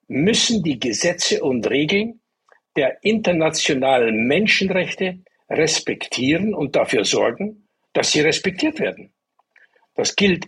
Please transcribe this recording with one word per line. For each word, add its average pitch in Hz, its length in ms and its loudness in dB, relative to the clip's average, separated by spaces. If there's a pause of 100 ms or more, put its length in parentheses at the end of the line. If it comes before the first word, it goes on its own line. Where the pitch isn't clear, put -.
müssen 196 560 0
die 139 160 -2
Gesetze 170 640 -2
und 120 260 0
Regeln 196 520 -2 (560)
der 135 260 0
internationalen 135 1200 2
Menschenrechte 185 920 0 (300)
respektieren 151 1040 -2
und 147 220 -2
dafür 110 260 2
sorgen, 117 640 -2 (240)
dass - 220 0
sie 151 80 2
respektiert 185 580 0
werden. - 320 -6 (840)
Das - 200 -2
gilt 190 320 2